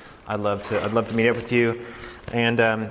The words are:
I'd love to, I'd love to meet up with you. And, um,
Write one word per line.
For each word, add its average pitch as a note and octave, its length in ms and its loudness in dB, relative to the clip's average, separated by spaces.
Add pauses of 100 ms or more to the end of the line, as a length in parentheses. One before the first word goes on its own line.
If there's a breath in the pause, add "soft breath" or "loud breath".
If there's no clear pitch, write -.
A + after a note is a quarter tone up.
(260 loud breath)
I'd G#2 140 -4
love G2+ 300 -2
to, G2 140 0
I'd G#2 80 -2
love A2+ 140 2
to A2 80 -6
meet A2+ 140 4
up A#2 80 2
with A#2 160 -6
you. A#2 300 2 (500 loud breath)
And, A#2 260 2
um, A2 320 2